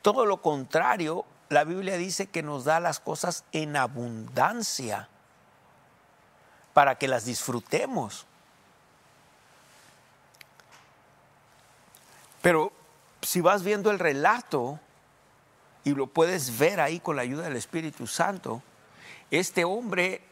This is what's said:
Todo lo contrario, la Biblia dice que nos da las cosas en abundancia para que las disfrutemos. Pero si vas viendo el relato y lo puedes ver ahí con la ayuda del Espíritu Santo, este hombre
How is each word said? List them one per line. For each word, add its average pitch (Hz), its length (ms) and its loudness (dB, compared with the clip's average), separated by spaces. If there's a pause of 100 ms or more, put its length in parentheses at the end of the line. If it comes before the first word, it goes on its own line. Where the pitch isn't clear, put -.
Todo 220 240 4
lo 196 160 0
contrario, 160 800 0 (240)
la 147 160 6
Biblia 185 320 -4
dice 185 300 -4
que 165 160 -6
nos 147 220 -6
da 156 140 4
las 170 220 -2
cosas 165 520 -6
en 156 240 -4
abundancia 123 1300 -2 (1700)
para 139 220 6
que 135 120 -2
las 120 160 0
disfrutemos. 123 1000 -4 (4000)
Pero 175 300 4 (500)
si - 180 -2
vas 180 240 4
viendo 208 260 0
el 202 80 0
relato 151 800 0 (1040)
y 143 120 0
lo 135 120 -2
puedes 156 520 2
ver 170 220 4
ahí 160 200 0
con 156 160 -2
la 127 60 -2
ayuda 135 220 -4
del 131 120 -6
Espíritu 151 500 -8
Santo, 165 560 -4 (680)
este 175 340 2
hombre 190 680 -2